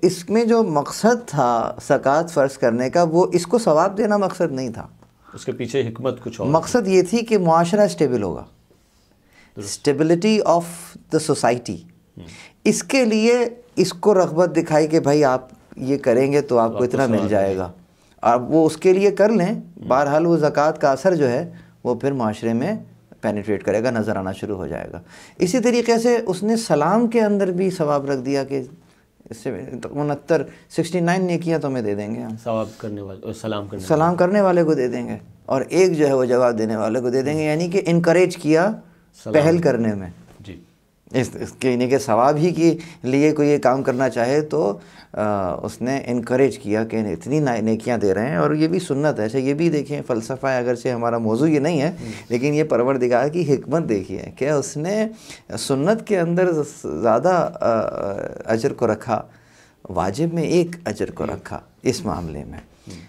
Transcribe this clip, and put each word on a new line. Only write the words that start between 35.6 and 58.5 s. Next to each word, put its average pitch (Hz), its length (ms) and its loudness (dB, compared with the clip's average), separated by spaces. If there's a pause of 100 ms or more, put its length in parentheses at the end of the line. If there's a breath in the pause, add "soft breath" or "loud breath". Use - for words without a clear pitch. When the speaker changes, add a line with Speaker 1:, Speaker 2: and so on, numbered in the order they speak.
Speaker 1:
एक 175 320 2
जो 151 120 4
है 139 80 4
वो 127 120 2
जवाब 123 300 2
देने 110 200 -2
वाले 110 240 -2
को 123 100 -2
दे 131 120 2
देंगे, 151 200 -2
यानी 156 260 -2
कि 185 100 -2
इनकरेज 170 580 2
किया 160 340 2 (560 soft breath)
Speaker 2:
सलाम। 110 80 0
Speaker 1:
पहल 160 240 4
करने 117 360 0
में। 92 180 -10 (300)
Speaker 2:
जी। 90 200 -18 (520)
Speaker 1:
इस, 127 220 -2
इसके, - 340 -4
यानी 123 180 0
कि 131 100 4
सवाब 127 380 2
ही 170 160 2
के 165 240 4 (280 loud breath)
लिए 143 280 4
कोई 151 140 2
ये 147 120 4
काम 131 240 2
करना 127 260 0
चाहे 123 340 0
तो, 165 380 -2 (380 loud breath)
आ, 101 340 -2 (120)
उसने 120 340 -4 (100)
इनकरेज 123 480 0
किया 104 280 -2
कि 113 140 -4 (140)
इतनी 120 280 -4
ना-, 120 200 0
नेकियां 113 400 -2
दे 98 120 2
रहे 107 160 0
हैं। 170 100 -2
और 151 160 2
ये 156 140 2
भी 180 100 -2
सुन्नत 147 400 -2
है। 107 60 -2
अच्छा, 113 140 -4
ये 135 160 0
भी 165 160 0
देखें, 143 320 -4
फ़लसफ़ा 131 480 -4
है, 127 120 0
अगरचे 123 280 -2
हमारा 117 280 -2
मौजू 113 280 0
ये 151 140 2
नहीं 156 180 0
है, 139 180 0
Speaker 2:
हम्म। 117 160 -12 (180 loud breath)
Speaker 1:
लेकिन 131 240 0
ये 151 100 2
परवरदिगार 123 640 2
की 170 140 -2
हिकमत 143 400 0
देखिए 95 560 -4
कि 131 120 -2
उसने 180 600 -2 (460 loud breath)
सुन्नत 160 520 0
के 208 80 2
अंदर 175 360 2
ज़-, 123 480 -4
ज़्यादा, 117 320 4
आ, - 1200 -2